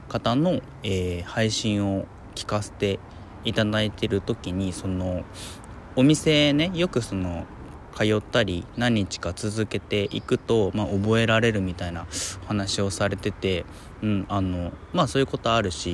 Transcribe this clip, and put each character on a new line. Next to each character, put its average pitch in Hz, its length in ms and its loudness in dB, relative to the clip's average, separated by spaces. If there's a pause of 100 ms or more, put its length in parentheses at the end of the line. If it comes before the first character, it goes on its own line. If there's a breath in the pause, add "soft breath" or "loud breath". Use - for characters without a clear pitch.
方 117 260 0
の、 160 260 2 (220)
え 90 380 0
ー、 - 40 -6
配 110 260 0
信 104 360 2
を 98 200 0 (280)
聞 - 120 -8
か 104 160 0
せ - 80 -10
て 98 300 0 (440 loud breath)
い 117 80 0
た 110 120 4
だ 107 180 2
い 107 80 0
て - 160 -4
る 101 140 2
時 101 320 -4
に、 92 200 0
そ - 160 -6
の、 90 360 -2 (720 loud breath)
お 127 60 4
店 147 500 6
ね、 156 220 4
よ 170 140 2
く 123 140 0
そ - 120 -6
の、 90 320 -2 (480)
通 - 100 0
っ 107 160 4
た 120 240 2
り、 87 200 -2 (120)
何 120 180 4
日 98 240 0
か 87 160 -4
続 107 320 -2
け 101 140 -4
て 104 320 0
い 117 80 -2
く - 180 0
と、 107 360 2
ま 104 100 0
あ、 - 20 -2
覚 107 320 2
え 113 80 4
ら 113 140 6
れ 117 100 6
る 107 100 2
み 92 140 0
た 90 140 -6
い 85 40 -8
な 85 140 -8 (380 loud breath)
お - 20 -14
話 101 340 -2
を 98 100 2
さ 101 180 0
れ 98 80 -2
て 104 160 -2
て、 92 320 0 (380 loud breath)
う 107 40 0
ん、 101 220 2
あ 101 120 0
の、 90 320 -2 (200)
ま 175 120 4
あ、 - 40 0
そ 131 100 0
う - 20 6
い 135 40 4
う - 20 -4
こ - 120 -4
と 117 140 2
あ 117 80 4
る 98 100 2
し、 - 240 -4